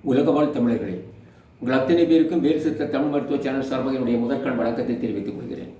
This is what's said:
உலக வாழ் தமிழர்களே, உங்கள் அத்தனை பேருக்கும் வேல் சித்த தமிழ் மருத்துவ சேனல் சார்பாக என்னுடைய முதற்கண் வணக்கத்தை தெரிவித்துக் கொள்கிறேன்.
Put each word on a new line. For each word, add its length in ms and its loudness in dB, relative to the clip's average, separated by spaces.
உலக 280 4
வாழ் 200 2
தமிழர்களே, 420 0
உங்கள் 160 0
அத்தனை 300 4
பேருக்கும் 380 4
வேல் 200 4
சித்த 260 0
தமிழ் 220 0
மருத்துவ 300 0
சேனல் 260 -2
சார்பாக 280 -2
என்னுடைய 220 0
முதற்கண் 420 -2
வணக்கத்தை 360 -2
தெரிவித்துக் 420 -4
கொள்கிறேன். 420 -10